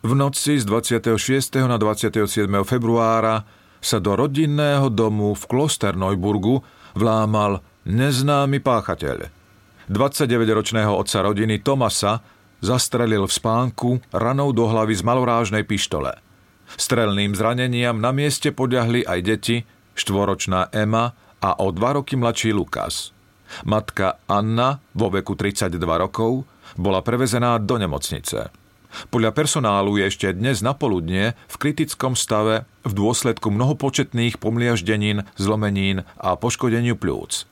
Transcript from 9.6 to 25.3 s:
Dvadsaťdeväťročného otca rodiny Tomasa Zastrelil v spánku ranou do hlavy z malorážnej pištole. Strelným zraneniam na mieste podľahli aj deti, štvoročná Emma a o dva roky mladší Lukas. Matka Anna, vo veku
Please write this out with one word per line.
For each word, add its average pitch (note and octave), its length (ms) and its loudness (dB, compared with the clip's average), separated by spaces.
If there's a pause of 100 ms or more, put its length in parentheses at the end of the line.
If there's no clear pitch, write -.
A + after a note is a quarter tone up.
Dvadsaťdeväťročného A2 1040 2
otca G2 320 0
rodiny G#2+ 400 2
Tomasa A#2 560 0 (440)
Zastrelil A2 640 0
v - 80 -2
spánku A#2+ 520 0 (200)
ranou C3 400 0
do A#2 160 2
hlavy A2 320 2
z F2+ 80 -4
malorážnej A#2 640 2
pištole. D2+ 480 -4 (560)
Strelným G2+ 640 0
zraneniam A#2+ 640 0
na A#2+ 80 2
mieste C#3 400 0
podľahli B2 560 2
aj F2+ 160 -2
deti, A2 360 0 (360)
štvoročná G2 800 0
Emma A2 400 0 (320)
a F#2+ 160 0
o G2 80 2
dva A#2+ 320 0
roky C#3 160 -4
mladší A2+ 400 0
Lukas. - 560 -6 (560)
Matka G#2 560 0
Anna, A2+ 560 0 (160)
vo G2+ 160 0
veku G2 240 -2